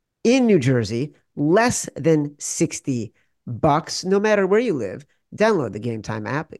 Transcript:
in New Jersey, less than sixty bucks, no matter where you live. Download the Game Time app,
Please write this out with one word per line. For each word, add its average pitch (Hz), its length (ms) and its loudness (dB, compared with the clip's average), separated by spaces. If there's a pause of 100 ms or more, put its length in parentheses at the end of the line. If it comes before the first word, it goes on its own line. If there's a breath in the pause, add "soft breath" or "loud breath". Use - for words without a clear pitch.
(220)
in 247 240 4
New 208 120 6
Jersey, 120 560 0 (220 soft breath)
less 190 600 2
than 147 420 0
sixty - 720 -4 (340)
bucks, 143 580 -2
no 190 160 2
matter 208 260 2
where 202 140 2
you 240 140 0
live. 113 300 -8 (320)
Download 185 360 2
the 107 80 -8
Game 113 200 -6
Time 107 280 -8
app, 143 320 -6